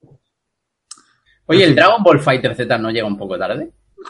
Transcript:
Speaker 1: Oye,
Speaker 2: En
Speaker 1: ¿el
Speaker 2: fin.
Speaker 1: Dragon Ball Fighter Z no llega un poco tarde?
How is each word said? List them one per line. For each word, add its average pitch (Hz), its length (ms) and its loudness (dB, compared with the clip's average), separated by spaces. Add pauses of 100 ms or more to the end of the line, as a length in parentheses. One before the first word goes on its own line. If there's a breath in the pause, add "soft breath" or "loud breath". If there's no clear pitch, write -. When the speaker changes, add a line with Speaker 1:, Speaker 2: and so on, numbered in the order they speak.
(1500)
Speaker 1:
Oye, 190 160 4
Speaker 2:
En 170 60 4
Speaker 1:
¿el - 0 -
Speaker 2:
fin. 139 80 4
Speaker 1:
Dragon 202 260 4
Ball 160 160 4
Fighter 131 360 -2
Z 123 220 -4
no 113 140 -4
llega 113 160 -4
un 101 100 -6
poco 95 200 -10
tarde? 95 340 -8 (380)